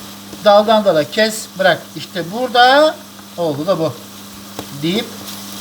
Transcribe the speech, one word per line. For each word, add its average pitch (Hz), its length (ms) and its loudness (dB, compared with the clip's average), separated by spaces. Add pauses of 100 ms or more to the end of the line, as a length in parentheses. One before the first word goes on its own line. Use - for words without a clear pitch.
(440)
daldan 214 400 6
dala 156 260 2
kes, 214 340 -2 (140)
bırak, 180 240 2 (140)
işte 165 360 -8
burada 254 640 4 (400)
oldu 151 300 -2
da 185 120 0
bu 160 140 -2 (880)
deyip 185 240 -2 (540)